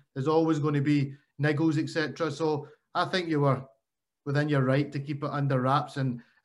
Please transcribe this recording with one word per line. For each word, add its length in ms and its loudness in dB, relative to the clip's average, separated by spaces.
There's 140 -2
always 320 4
gonna 200 0
be 340 2
niggles, 400 2
et 60 -4
cetera. 420 -4
So 380 -2
I 120 0
think 220 -2
you 120 0
were 240 2
within 240 0
your 140 2
right 300 2
to 80 -6
keep 220 -8
it 80 -4
under 300 0
wraps 360 0
and, 240 -2